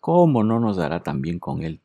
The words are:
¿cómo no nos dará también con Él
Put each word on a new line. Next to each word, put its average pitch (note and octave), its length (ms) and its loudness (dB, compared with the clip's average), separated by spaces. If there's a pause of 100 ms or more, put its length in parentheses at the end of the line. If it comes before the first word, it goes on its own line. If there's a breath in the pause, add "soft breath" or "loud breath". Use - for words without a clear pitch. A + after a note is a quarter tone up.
¿cómo E3 420 4
no A2+ 160 2
nos G#2+ 180 0
dará E2 280 -2
también D2 340 -6
con - 240 -8
Él D#2+ 220 -8